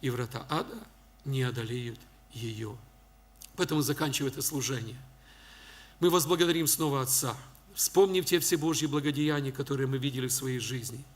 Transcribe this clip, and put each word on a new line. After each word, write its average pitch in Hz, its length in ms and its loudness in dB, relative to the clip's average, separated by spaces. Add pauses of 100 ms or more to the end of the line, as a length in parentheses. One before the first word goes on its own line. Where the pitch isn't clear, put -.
и 135 100 -2
врата 120 380 -4
ада 160 260 -2 (500)
не 135 180 -2
одолеют 120 560 -4 (340)
её». 110 440 -8 (800)
Поэтому, 160 260 2
заканчивая 139 480 0
это 123 120 -6
служение, 123 540 -4 (1040)
мы 175 80 6
вас 170 180 6
благодарим 170 400 4
снова 139 360 2
Отца, 127 340 0 (380)
вспомнив 185 500 4
те 175 160 4
все - 160 2
Божьи 151 300 2
благодеяния, 147 680 0
которые 135 340 -2
мы 135 120 0
видели 127 300 -2
в 120 40 0
своей 127 280 -2
жизни. 117 440 -6 (120)